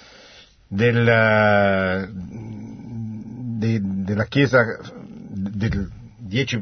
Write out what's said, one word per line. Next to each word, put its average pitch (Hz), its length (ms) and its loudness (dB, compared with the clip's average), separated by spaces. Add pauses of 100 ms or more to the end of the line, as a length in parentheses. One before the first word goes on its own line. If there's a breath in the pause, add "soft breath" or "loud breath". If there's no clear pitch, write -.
(680 loud breath)
del, 107 1400 4 (1500)
de-, 113 240 0
della 98 440 -2
Chiesa, 127 540 2 (500)
del 101 640 -4 (260)
dieci 117 440 -4